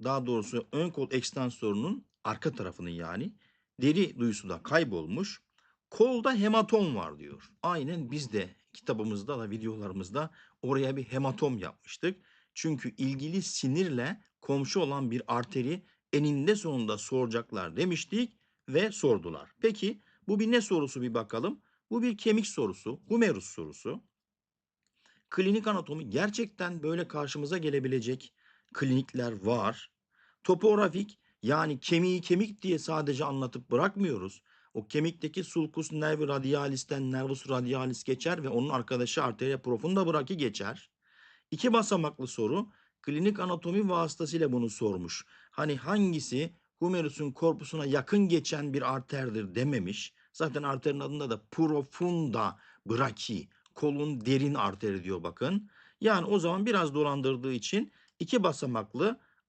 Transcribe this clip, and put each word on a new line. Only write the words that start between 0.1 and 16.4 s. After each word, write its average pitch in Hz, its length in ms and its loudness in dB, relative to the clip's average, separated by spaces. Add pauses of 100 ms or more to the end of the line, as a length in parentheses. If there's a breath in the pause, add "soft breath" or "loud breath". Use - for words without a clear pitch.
doğrusu 117 460 -2
ön 165 180 -2
kol 135 200 -4
ekstansörünün 127 960 -2 (180)
arka 110 280 -2
tarafının 90 380 -8
yani 85 440 -6 (480 soft breath)
deri 156 360 2
duyusu 110 300 -2
da 85 140 -6
kaybolmuş. 127 800 -2 (480 soft breath)
Kolda 247 440 4
hematom 208 640 4
var 78 220 -6
diyor. 71 320 -18 (120)
Aynen 160 480 -2
biz 139 220 -6
de 95 240 -4 (160)
kitabımızda 110 680 -4
da 110 120 -6
videolarımızda 110 800 -6 (320 loud breath)
oraya 135 340 0
bir 135 80 -6
hematom 131 540 -2
yapmıştık. - 640 -8 (320 soft breath)
Çünkü 151 420 -4
ilgili 151 460 -2
sinirle 147 800 0 (200 soft breath)
komşu 139 400 0
olan 139 300 0
bir 120 180 -2
arteri 127 540 -2 (300 soft breath)
eninde 147 440 4